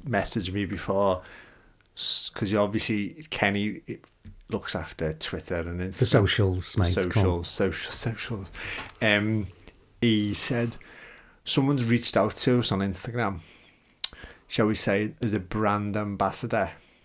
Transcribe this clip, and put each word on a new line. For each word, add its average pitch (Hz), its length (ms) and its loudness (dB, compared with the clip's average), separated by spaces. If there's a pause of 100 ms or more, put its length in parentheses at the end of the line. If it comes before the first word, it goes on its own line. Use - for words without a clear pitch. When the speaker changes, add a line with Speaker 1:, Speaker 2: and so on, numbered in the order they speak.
Speaker 1:
messaged 98 460 0
me 101 120 0
before, 98 580 0 (720)
s-, - 320 -2
'cause 101 220 -4
you 107 80 4
obviously, 104 720 0
Kenny, 101 560 0
it - 180 -12 (460)
looks - 240 -4
after 80 380 -4
Twitter - 420 -6
and 85 260 -4
Instagram. 95 160 -6
Speaker 2:
The 113 80 2
socials, 95 720 2
mate, 90 180 4
come 98 60 2
on. 90 100 0
Speaker 1:
Socials, 90 360 2
social, - 440 -2
socials. 110 560 -4 (540)
Um, 107 460 2 (520)
he 107 360 2
said, 120 420 0 (680)
"Someone's 135 420 2
reached 117 300 2
out 107 200 4
to 123 240 4
us 117 120 2
on 98 100 2
Instagram, 98 580 -2 (1080)
shall 110 200 2
we 107 80 2
say, 104 480 0
as 104 100 0
a 104 60 2
brand 104 580 0
ambassador 101 720 0 (360)